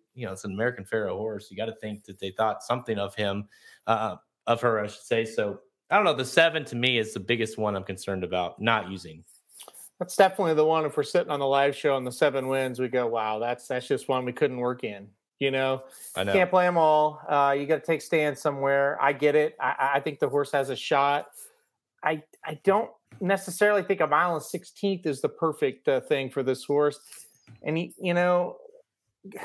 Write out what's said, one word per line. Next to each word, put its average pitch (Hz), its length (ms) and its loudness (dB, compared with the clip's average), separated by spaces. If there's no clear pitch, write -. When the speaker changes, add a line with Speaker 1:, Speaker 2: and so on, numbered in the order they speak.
Speaker 1:
you 123 100 -10
know, 95 60 -8
it's 95 140 -12
an 101 60 -6
American 110 320 -4
Pharoah 101 320 -4
horse. 104 360 -8
You 92 60 -12
gotta 110 180 -6
think 107 300 -12
that 98 140 -16
they 98 120 -6
thought 107 320 -2
something 120 340 -2
of 98 160 -4
him, 101 340 -4
uh, 107 300 0
of 117 140 2
her, 113 220 2
I 104 40 -4
should - 160 -14
say. 113 220 0
So, 104 340 -2
I 175 80 2
don't 208 80 4
know. 165 100 4
The 131 100 -4
seven 160 400 4
to 123 100 -10
me 123 220 2
is 107 160 -2
the 110 60 -6
biggest 113 400 -2
one 104 160 0
I'm 95 80 -4
concerned 95 400 -6
about 87 360 -4
not 107 300 0
using. 85 340 -14
Speaker 2:
That's 180 160 -8
definitely 190 400 4
the 151 100 6
one, 160 200 2
if 143 120 -2
we're 147 60 0
sitting 170 280 0
on 143 80 0
the 139 60 -2
live 139 300 4
show 139 220 0
and 127 100 -4
the 123 40 -4
seven 135 360 2
wins, 131 320 -2
we 127 80 0
go, 123 180 0
"Wow, 110 320 -2
that's, 117 300 -4
that's 127 200 -4
just 131 200 -2
one 127 180 0
we 123 80 -4
couldn't 127 240 0
work 123 260 -2
in." 104 240 -10
You 139 140 0
know? 131 320 0
Speaker 1:
I - 80 0
know. 101 100 2
Speaker 2:
Can't 185 160 4
play 180 160 4
'em 175 140 2
all. 151 480 4
Uh, 139 300 4
you 143 100 -4
gotta 147 180 0
take 160 160 0
stands 151 400 0
somewhere. 139 580 2
I 143 140 4
get 147 220 2
it. 151 240 2
I, 131 180 0
I, 139 180 0
I 139 40 4
think 143 200 -4
the 143 100 2
horse 139 220 0
has 135 200 0
a 123 40 -4
shot. 143 520 0
I, 160 200 -2
I 151 200 -12
don't 202 260 2
necessarily 196 640 2
think 180 180 0
a 156 60 4
mile 165 260 2
and 156 100 -4
sixteenth - 640 -6
is 143 160 -2
the 151 80 0
perfect, 147 580 -2
uh, 135 140 2
thing 135 300 -2
for 143 100 -4
this 131 220 -2
horse. 147 360 0
And 156 160 -4
he, 175 220 -6
you 175 160 -2
know, 180 420 2